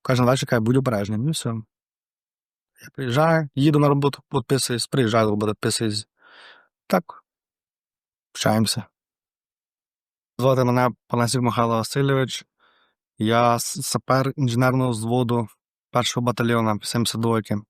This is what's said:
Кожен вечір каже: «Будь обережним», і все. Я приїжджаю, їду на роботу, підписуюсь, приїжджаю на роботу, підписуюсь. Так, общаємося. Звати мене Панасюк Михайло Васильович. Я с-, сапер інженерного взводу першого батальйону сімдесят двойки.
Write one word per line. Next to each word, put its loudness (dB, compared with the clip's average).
Кожен 2
вечір 2
каже: 2
«Будь 2
обережним», -2
і -2
все. -6
Я -20
приїжджаю, 0
їду 4
на 4
роботу, 0
підписуюсь, -2
приїжджаю 4
на 2
роботу, 0
підписуюсь. -2
Так, -2
общаємося. 0
Звати 2
мене 2
Панасюк 0
Михайло 0
Васильович. -2
Я 2
с-, -8
сапер -2
інженерного 0
взводу -2
першого -2
батальйону 0
сімдесят -4
двойки. 0